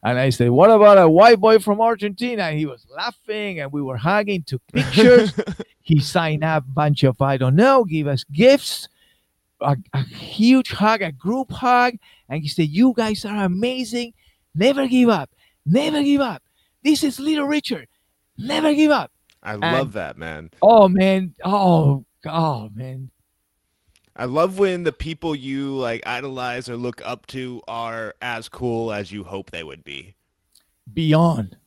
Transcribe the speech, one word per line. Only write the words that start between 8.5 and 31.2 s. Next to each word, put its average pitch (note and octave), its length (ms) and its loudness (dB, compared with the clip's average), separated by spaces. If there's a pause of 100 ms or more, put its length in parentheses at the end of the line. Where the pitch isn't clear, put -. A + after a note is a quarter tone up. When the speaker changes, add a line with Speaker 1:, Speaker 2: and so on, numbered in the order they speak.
Speaker 1:
a, C#3 160 -2 (160)
a C3+ 120 -4
huge - 680 -2
hug, G#3+ 320 -2
a E3 80 -6
group A3 400 -6
hug. B3 440 0 (340)
And C#3+ 120 -6
he D3 80 -8
said, D#3 200 -2
"You A3 280 2
guys A3 280 -4
are G#3 200 -4
amazing. A#3 680 -4 (400)
Never C4+ 320 2
give B3 220 4
up. E3+ 220 -2 (360)
Never D4 360 0
give C#4+ 180 2
up. A3 200 -4 (440)
This D4 180 2
is C#4+ 160 -4
Little D4 280 -2
Richard. C4+ 420 -6 (500)
Never D4+ 360 -2
give D4+ 180 4
up." A3 180 -2 (320)
Speaker 2:
I G#2+ 120 -10
Speaker 1:
And G#2 80 -8
Speaker 2:
love - 320 -2
that, E2 220 -8
man. D#2+ 340 -14 (120)
Speaker 1:
Oh, G#3 260 8
man. F#3+ 460 0 (100)
Oh, E3+ 600 2 (220)
oh, D3+ 460 -4
man. C3 380 -14 (1040)
Speaker 2:
I B2 120 -10
love E3+ 340 -2
when F3+ 240 -2
the E3 80 -2
people D#3+ 420 -8
you, C3+ 420 -8
like, A#2 300 -6
idolize B2 600 -10
or A#2+ 80 -10
look B2 280 -10
up A#2+ 240 -12
to B2+ 380 -12
are A2+ 560 -12
as A#2 260 -10
cool A2+ 440 -6
as G#2 180 -10
you G2+ 140 -14
hope F#2+ 260 -14
they E2 140 -12
would D#2 180 -18
be. C#2+ 320 -18 (800)
Speaker 1:
Beyond. D#3 640 0 (100)